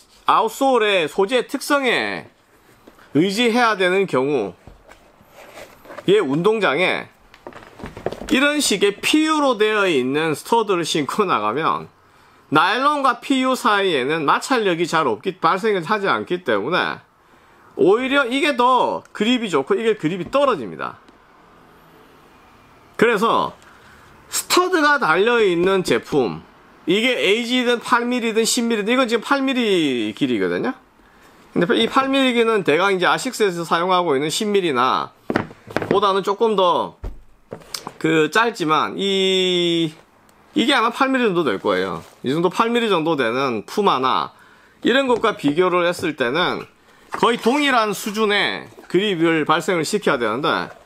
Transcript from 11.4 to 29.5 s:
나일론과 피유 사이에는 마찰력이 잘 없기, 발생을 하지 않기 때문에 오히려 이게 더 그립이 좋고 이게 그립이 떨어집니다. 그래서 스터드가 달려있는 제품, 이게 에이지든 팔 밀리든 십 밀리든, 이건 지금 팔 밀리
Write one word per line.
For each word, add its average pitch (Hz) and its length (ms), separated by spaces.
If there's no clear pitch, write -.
나일론과 247 720
피유 262 340
사이에는 165 720
마찰력이 185 600
잘 160 200
없기, 127 320
발생을 185 460
하지 196 240
않기 131 360
때문에 107 540
오히려 254 500
이게 269 300
더 220 460
그립이 226 380
좋고 151 240
이게 226 220
그립이 170 340
떨어집니다. 117 680
그래서 202 580
스터드가 330 680
달려있는 190 880
제품, 110 580
이게 220 320
에이지든 233 600
팔 240 240
밀리든 233 400
십 233 200
밀리든, 226 280
이건 254 160
지금 226 140
팔 277 200
밀리 175 760